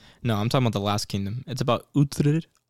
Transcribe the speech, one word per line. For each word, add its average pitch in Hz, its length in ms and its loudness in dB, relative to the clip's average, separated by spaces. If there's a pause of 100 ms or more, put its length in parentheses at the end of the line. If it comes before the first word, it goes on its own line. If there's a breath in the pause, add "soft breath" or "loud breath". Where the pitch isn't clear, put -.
(220 soft breath)
no, 113 140 0
I'm 107 140 0
talking 131 160 4
about 110 80 0
The 101 100 -2
Last 104 220 -2
Kingdom. 101 400 -6
It's 127 160 -6
about 120 320 0
Uhtred 147 500 2 (260)